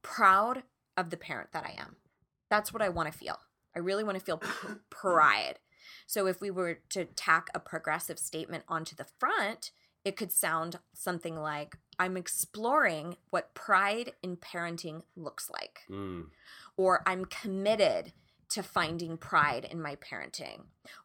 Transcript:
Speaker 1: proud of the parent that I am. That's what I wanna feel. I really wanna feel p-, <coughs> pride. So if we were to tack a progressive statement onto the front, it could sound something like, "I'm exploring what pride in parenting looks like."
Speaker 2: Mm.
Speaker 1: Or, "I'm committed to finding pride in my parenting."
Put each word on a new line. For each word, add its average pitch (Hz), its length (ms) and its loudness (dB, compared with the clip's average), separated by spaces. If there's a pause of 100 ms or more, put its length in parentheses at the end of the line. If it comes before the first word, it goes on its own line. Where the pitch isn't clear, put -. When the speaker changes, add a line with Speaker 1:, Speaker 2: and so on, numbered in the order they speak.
Speaker 1:
proud 220 600 6 (340)
of 175 140 0
the - 60 -4
parent - 340 -8
that 156 120 -6
I - 140 -12
am. - 200 -12 (520)
That's 208 240 2
what 220 80 -2
I 202 80 2
wanna 165 220 -2
feel. - 260 -8 (380)
I 170 40 -6
really 196 240 0
wanna 196 160 -2
feel 160 200 -4
p-, - 80 -8 (220)
<coughs> - 200 -14
pride. 131 680 4 (480)
So 202 200 2
if 185 140 0
we 202 100 -2
were 175 240 -2 (140)
to 180 160 -2
tack - 480 2
a 170 60 -4
progressive 160 600 -4
statement - 480 -8
onto 160 280 -6
the 143 100 -12 (140)
front, 254 520 0 (320)
it 196 140 -2
could 190 140 -4
sound 165 480 0 (140)
something 170 440 -4
like, 151 400 -6 (200)
"I'm 185 200 0
exploring 190 1000 0 (120)
what - 240 -2
pride 208 680 2
in 180 160 -4
parenting 170 680 -8 (120)
looks - 340 -10
like." - 400 -10
Speaker 2:
Mm. 92 420 -8 (440)
Speaker 1:
Or, 190 300 4
"I'm 185 200 0
committed 190 880 2 (360)
to - 140 -4
finding 165 540 -2
pride 147 460 2
in 165 180 -8
my 147 140 -6
parenting." - 720 -12 (400)